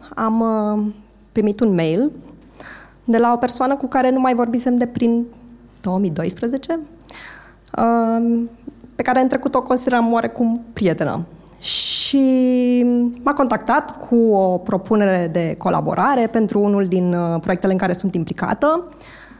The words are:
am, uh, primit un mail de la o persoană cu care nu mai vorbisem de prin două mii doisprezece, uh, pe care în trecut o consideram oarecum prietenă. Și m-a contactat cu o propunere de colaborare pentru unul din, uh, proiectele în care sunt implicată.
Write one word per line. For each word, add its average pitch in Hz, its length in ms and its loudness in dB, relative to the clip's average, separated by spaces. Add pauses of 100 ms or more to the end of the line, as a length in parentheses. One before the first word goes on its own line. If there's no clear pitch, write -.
(140)
am, 226 260 -2
uh, 208 440 0 (480)
primit 208 280 0
un 220 140 2
mail 170 360 0 (920)
de 226 140 2
la 240 140 4
o 240 40 2
persoană 254 400 -2
cu 277 100 -6
care 254 240 2
nu 262 100 2
mai 254 140 2
vorbisem 240 420 0
de 240 100 2
prin 233 380 0 (560)
două 185 180 -2
mii 196 120 0
doisprezece, 240 680 -4 (1000)
uh, 233 640 2 (520)
pe - 80 -6
care 254 180 2
în 262 80 4
trecut 262 260 -2
o 254 80 2
consideram 247 500 0
oarecum 233 480 0 (120)
prietenă. 165 540 -2 (340)
Și 254 1300 2 (360)
m-a 277 100 0
contactat 285 760 -2
cu 240 80 2
o 196 420 4
propunere 190 760 0
de 165 260 -2
colaborare 185 680 0
pentru 214 340 0
unul 202 260 2
din, 180 280 0
uh, 170 260 0
proiectele 185 320 0
în 185 60 0
care 185 140 0
sunt 185 220 -4
implicată. 220 720 -2 (560)